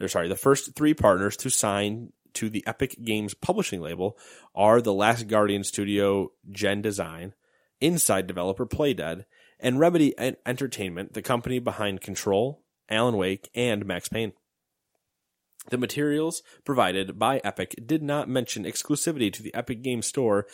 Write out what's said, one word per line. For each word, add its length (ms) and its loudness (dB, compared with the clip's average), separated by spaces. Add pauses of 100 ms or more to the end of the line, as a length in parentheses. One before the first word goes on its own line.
or 80 -4
sorry, 180 0
the 80 -2
first 400 2
three 180 4
partners 440 4
to 120 -4
sign 640 -2 (220)
to 160 -4
the 160 -6
Epic 380 -4
Games 300 -2
publishing 480 -4
label 360 -4 (380)
are 260 8
The 120 0
Last 340 2
Guardian 380 2
Studio, 680 2 (180)
Gen 320 0
Design, 520 -6 (480)
Inside 440 2
developer 400 -4
Playdead, 600 -2 (340)
and 200 0
Remedy 380 6
En-, 280 -2
Entertainment, 680 -6
the 80 -8
company 380 -2
behind 400 -4
Control, 640 -2 (240)
Alan 300 2
Wake, 360 -2
and 320 -2
Max 220 -6
Payne. 240 -4 (1400)
The 60 -2
materials 640 -2 (220)
provided 560 0
by 240 2
Epic 320 -6 (100)
did 160 0
not 280 -4
mention 340 -2
exclusivity 720 -2
to 100 -14
the 100 -10
Epic 300 -6
Games 240 -4
Store 460 2